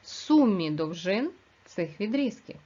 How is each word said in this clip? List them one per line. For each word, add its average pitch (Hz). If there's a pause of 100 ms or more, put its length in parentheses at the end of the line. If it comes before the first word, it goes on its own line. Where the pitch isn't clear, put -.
сумі 214
довжин 175 (340)
цих 160
відрізків. 226